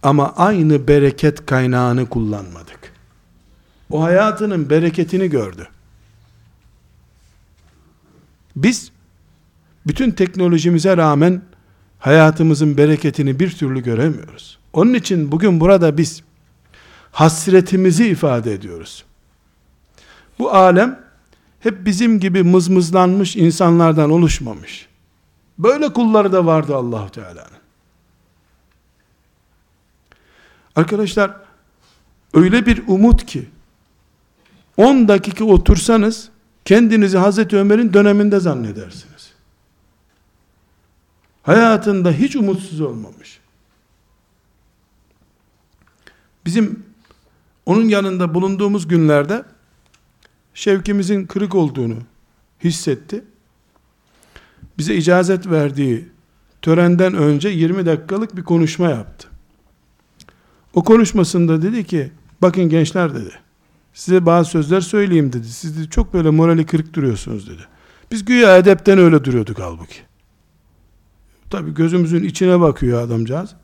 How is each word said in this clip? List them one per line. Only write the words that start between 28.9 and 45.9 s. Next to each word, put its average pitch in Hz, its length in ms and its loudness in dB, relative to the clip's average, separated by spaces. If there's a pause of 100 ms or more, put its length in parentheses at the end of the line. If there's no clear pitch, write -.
Arkadaşlar, 202 680 -2 (920)
öyle 185 320 4
bir 233 220 0
umut 214 380 2
ki, 117 240 -12 (1300)
on 247 300 4
dakika 202 380 0
otursanız 208 840 2 (360)
kendinizi 214 520 4
Hazreti 202 400 2
Ömer'in 208 360 2
döneminde 202 460 4
zannedersiniz. 110 920 -8 (2000)
Hayatında 202 680 2
hiç 202 240 -2
umutsuz 190 460 -4
olmamış. 113 580 -12 (3000)